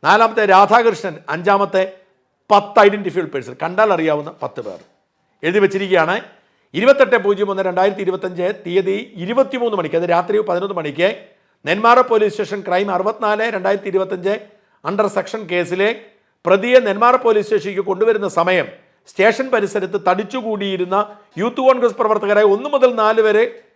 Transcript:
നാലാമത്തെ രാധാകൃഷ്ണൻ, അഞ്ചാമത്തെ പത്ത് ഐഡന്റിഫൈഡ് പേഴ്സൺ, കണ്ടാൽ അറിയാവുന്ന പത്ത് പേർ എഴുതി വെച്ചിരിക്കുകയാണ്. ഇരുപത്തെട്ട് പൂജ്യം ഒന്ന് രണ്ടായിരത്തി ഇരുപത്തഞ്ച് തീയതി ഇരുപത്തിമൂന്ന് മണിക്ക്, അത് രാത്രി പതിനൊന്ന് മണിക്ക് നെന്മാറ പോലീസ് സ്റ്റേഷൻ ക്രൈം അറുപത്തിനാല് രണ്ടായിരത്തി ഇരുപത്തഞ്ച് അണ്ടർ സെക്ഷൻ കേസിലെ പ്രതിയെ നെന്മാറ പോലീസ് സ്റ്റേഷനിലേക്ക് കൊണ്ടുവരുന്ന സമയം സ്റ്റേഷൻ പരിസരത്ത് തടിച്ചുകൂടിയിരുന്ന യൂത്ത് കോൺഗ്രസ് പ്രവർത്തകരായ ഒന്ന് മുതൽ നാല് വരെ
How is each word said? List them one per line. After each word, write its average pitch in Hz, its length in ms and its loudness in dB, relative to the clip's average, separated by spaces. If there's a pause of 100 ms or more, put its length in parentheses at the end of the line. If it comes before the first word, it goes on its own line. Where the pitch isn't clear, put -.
നാലാമത്തെ 220 380 4 (100)
രാധാകൃഷ്ണൻ, 202 600 4 (200)
അഞ്ചാമത്തെ 190 500 0 (680)
പത്ത് 202 340 2
ഐഡന്റിഫൈഡ് 185 480 0
പേഴ്സൺ, 127 280 -8
കണ്ടാൽ 185 340 0
അറിയാവുന്ന 156 360 -2 (100)
പത്ത് - 240 -10
പേർ 92 140 -14 (640)
എഴുതി 180 180 2
വെച്ചിരിക്കുകയാണ്. 190 520 0 (640)
ഇരുപത്തെട്ട് 254 460 4
പൂജ്യം 202 280 0
ഒന്ന് 190 160 -4
രണ്ടായിരത്തി 190 360 0
ഇരുപത്തഞ്ച് 180 420 -4 (180)
തീയതി 185 320 -2 (260)
ഇരുപത്തിമൂന്ന് 240 560 -2
മണിക്ക്, 160 220 -2
അത് 175 140 -4
രാത്രി 202 340 0
പതിനൊന്ന് 180 300 -4
മണിക്ക് 156 300 -2 (600)
നെന്മാറ 226 300 4 (120)
പോലീസ് 214 240 2
സ്റ്റേഷൻ 208 320 -6
ക്രൈം 190 300 -2
അറുപത്തിനാല് 214 580 -2
രണ്ടായിരത്തി 196 380 -2
ഇരുപത്തഞ്ച് 190 420 -2 (540)
അണ്ടർ 202 260 0
സെക്ഷൻ 202 260 -6 (100)
കേസിലെ 180 380 -2 (560)
പ്രതിയെ 214 420 4
നെന്മാറ 220 280 2 (100)
പോലീസ് 214 220 2
സ്റ്റേഷനിലേക്ക് 196 420 -2
കൊണ്ടുവരുന്ന 202 380 0 (120)
സമയം 175 280 0 (420)
സ്റ്റേഷൻ 226 440 0
പരിസരത്ത് 196 540 -4
തടിച്ചുകൂടിയിരുന്ന 196 880 -4 (440)
യൂത്ത് 240 240 -4
കോൺഗ്രസ് 240 340 2
പ്രവർത്തകരായ 208 460 2 (100)
ഒന്ന് 254 180 -6
മുതൽ 254 180 4 (100)
നാല് 220 260 2
വരെ 214 180 2 (300)